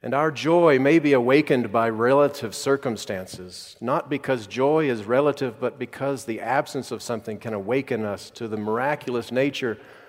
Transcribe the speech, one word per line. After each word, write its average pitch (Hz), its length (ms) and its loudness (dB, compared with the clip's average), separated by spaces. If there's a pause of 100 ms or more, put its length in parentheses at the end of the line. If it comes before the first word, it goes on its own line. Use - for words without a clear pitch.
And 120 120 -4
our 156 160 2
joy 151 480 4
may 143 180 6
be 147 160 4
awakened 127 580 4
by 113 180 2
relative 123 680 2
circumstances, 101 1200 -4
not 135 300 -2
because 131 380 -4
joy 143 420 2
is 113 140 -2
relative, 127 560 0
but 123 180 -4
because 135 480 -6
the 110 160 -6
absence 131 500 -2
of 110 120 -8
something 110 340 -8
can 110 160 -8
awaken 110 500 -2
us 101 280 -8
to 117 160 -10
the 107 100 -6
miraculous 120 760 -4
nature 127 460 -2 (320)